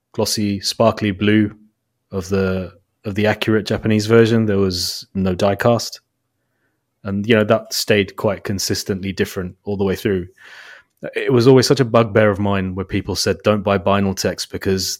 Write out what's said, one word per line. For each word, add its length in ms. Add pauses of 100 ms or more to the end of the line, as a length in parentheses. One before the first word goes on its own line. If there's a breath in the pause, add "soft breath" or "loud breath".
glossy, 480
sparkly 540
blue 440 (540)
of 200
the, 460 (280)
of 100
the 140
accurate 380
Japanese 420
version. 380
There 120
was 560
no 220
die 180
cast. 460 (1000)
And, 240
you 80
know, 100
that 280
stayed 440
quite 280
consistently 680
different 540
all 140
the 60
way 120
through. 320 (880 loud breath)
It 160
was 160
always 180
such 140
a 60
bugbear 420
of 100
mine 360
where 100
people 320
said, 260
"Don't 200
buy 160
Binaltechs 720
because 500